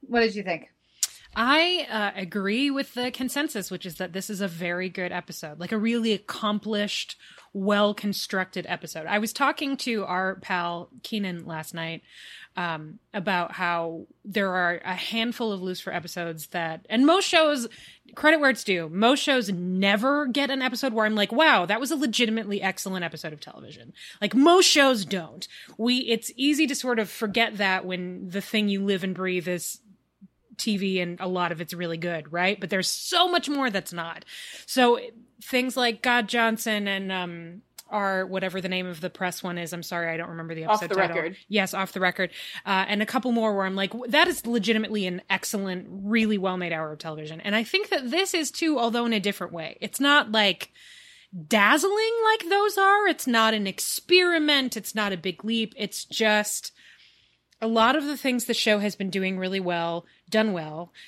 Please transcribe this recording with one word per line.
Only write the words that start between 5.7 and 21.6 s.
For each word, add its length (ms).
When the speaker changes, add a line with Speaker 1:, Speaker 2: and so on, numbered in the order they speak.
Speaker 2:
a 80
really 340
accomplished, 1040
well-constructed 1160
episode. 380
I 140
was 120
talking 460
to 280
our 340
pal 500
Keenan 420
last 260
night, 300
um, 420
about 380
how 540
there 280
are 320
a 100
handful 580
of 100
Lucifer 300
episodes 560
that, 420
and 160
most 220
shows, 400
credit 240
where 100
it's 140
due, 240
most 320
shows 300
never 760
get 240
an 120
episode 300
where 140
I'm 80
like, 160
"Wow, 360